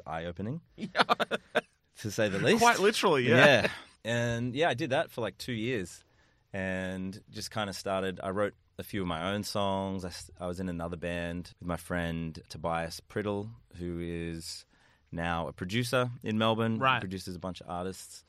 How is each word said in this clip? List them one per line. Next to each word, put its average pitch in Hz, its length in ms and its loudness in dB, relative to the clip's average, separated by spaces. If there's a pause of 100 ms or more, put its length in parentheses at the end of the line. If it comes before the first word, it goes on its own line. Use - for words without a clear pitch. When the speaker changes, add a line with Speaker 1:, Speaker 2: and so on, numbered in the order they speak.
Speaker 1:
eye-opening. 87 600 -6
Speaker 2:
<laughs> - 100 -20
Yeah. - 100 -8 (1120)
Speaker 1:
To 107 100 -6
say 107 180 2
the 98 100 0
least. 196 220 4
Speaker 2:
Quite 233 180 6
literally, 175 500 4
yeah. 120 80 8 (260)
Speaker 1:
Yeah. - 40 4 (360)
And, 117 500 0
yeah, 156 160 4
I 139 60 2
did 139 160 -2
that 151 180 2
for, - 120 -8
like, 101 180 -4
two - 140 -6
years 110 500 -4 (500)
and 95 680 -4 (120)
just 104 200 -8
kinda 101 220 -2
started, 95 480 -2
I - 80 -4
wrote 98 240 0 (240)
a 92 60 -8
few - 180 -4
of 90 60 -2
my 85 260 -2
own 104 100 0
songs. 98 600 0
I 90 60 -6
s-, - 280 -12
I 90 100 -6
was 90 120 -4
in 95 80 -2
another 85 300 -4
band 85 640 -4
with 90 100 -12
my 85 80 0
friend 82 600 -2 (120)
Tobias 82 500 -2 (100)
Priddle, 104 400 -2 (280)
who 87 240 -4
is 85 640 -6 (480)
now 85 340 0
a 69 60 -8
producer 120 580 0 (120)
in 107 140 0
Melbourne. 113 420 2
Speaker 2:
Right. 131 200 4
Speaker 1:
Produces 95 380 -6
a - 20 -14
bunch 90 220 -6
of - 80 -10
artists. 90 600 -6